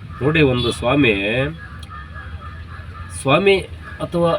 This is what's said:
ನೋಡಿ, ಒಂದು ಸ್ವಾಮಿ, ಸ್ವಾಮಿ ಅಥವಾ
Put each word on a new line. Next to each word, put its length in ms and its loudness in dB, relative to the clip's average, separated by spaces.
ನೋಡಿ, 180 4
ಒಂದು 300 2
ಸ್ವಾಮಿ, 420 4
ಸ್ವಾಮಿ 340 6
ಅಥವಾ 380 2